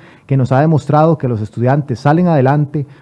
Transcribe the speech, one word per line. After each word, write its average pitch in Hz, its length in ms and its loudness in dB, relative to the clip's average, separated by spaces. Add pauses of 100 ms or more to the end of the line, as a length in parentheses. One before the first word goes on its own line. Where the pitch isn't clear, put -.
(260)
que 135 100 -2
nos 127 140 0
ha 131 100 2
demostrado 156 580 0
que 131 100 -4
los 110 120 -4
estudiantes 123 600 -4
salen 160 260 2
adelante, 147 580 0 (180)